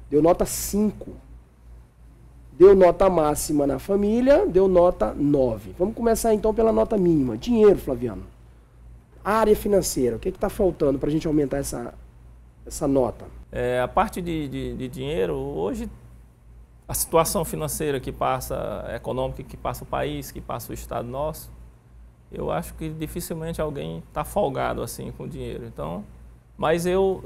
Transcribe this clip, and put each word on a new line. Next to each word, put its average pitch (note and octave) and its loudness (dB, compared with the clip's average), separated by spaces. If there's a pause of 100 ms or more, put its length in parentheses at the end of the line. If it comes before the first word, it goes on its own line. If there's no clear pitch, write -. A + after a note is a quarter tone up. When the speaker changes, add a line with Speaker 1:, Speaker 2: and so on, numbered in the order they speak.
Speaker 1:
Deu D3 4
nota F3+ 4
cinco. - -4 (1400)
Deu F3+ 10
nota F#3 6
máxima D3+ 2
na C3+ 0
família, A#3 2
deu F#3+ 4
nota F3+ 4
nove. B2+ 0
Vamos G#3 0
começar A3+ 2
então G#3+ 0
pela A3 2
nota A3 2
mínima. D3+ 2
Dinheiro, G#3+ 6
Flaviano. A#2 -6 (1080)
Área G#3+ 4
financeira, D3+ 0
o A2 -8
que F#3 -4
que - -12
tá G#3 -2
faltando D#3+ 0
pra D3 -2
gente D#3 -2
aumentar D3 0
essa, C3+ -8 (720)
essa C#3+ -6
nota? C3+ 0 (260)
Speaker 2:
É, B2 -2
a B2 0
parte G3 0
de, D#3+ -6
de, C3 -8
de B2+ -8
dinheiro, D3+ -4
hoje, D#3+ -6 (1000)
a - -10
situação E3 0
financeira D3+ -4
que B2 -8
passa, C3 -6
econômica B2+ -6
que - -16
passa B2 -8
o - -14
país, C#3 -6
que - -14
passa A#2+ -10
o - -8
estado A#2+ -8
nosso, D3+ -8 (800)
eu C#3+ -6
acho D#3+ -4
que D#3+ -10
dificilmente D#3+ -8
alguém D#3 -8 (120)
tá D3+ -6
folgado B2+ -2
assim B2 -10
com C3+ -14
o - -10
dinheiro. B2 -10
Então, D#3+ -10 (520)
mas E3 0
eu, F#3 0